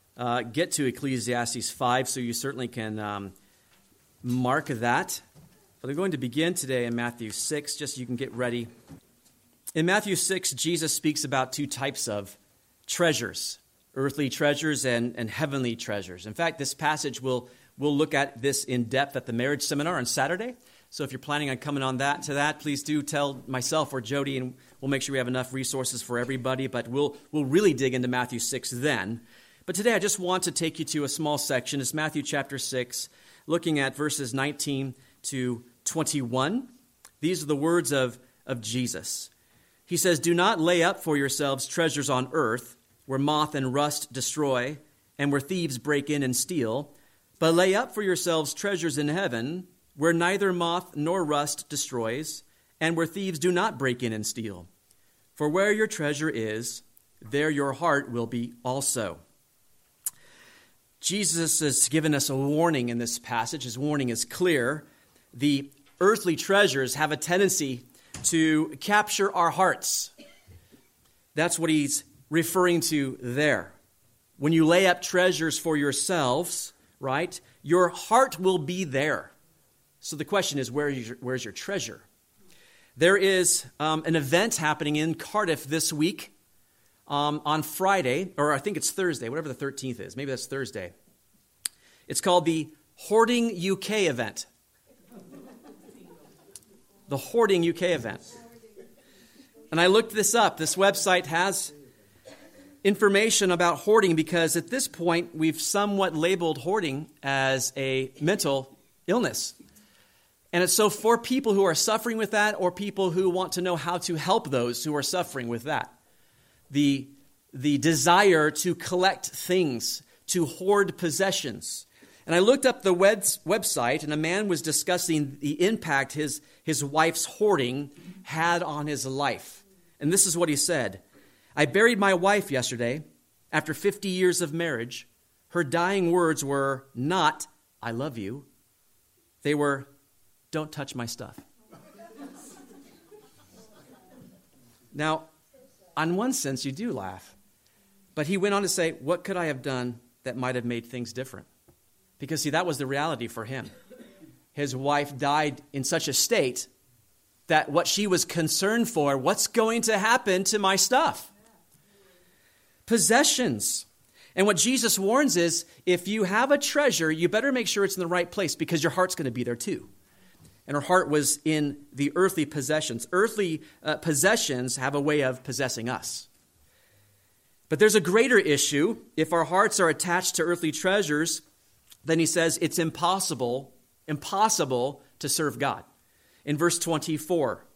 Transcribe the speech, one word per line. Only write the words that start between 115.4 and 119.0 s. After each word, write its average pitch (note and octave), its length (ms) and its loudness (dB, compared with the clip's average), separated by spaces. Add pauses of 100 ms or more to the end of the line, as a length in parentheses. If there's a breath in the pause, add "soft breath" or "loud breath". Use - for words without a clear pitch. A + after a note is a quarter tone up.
with A#2+ 160 -6
that. C#3+ 280 -4 (760 soft breath)
The, C#3 380 2 (440)
the C#3+ 240 0
desire D#3+ 760 6
to E3+ 240 -2
collect F#3 520 -2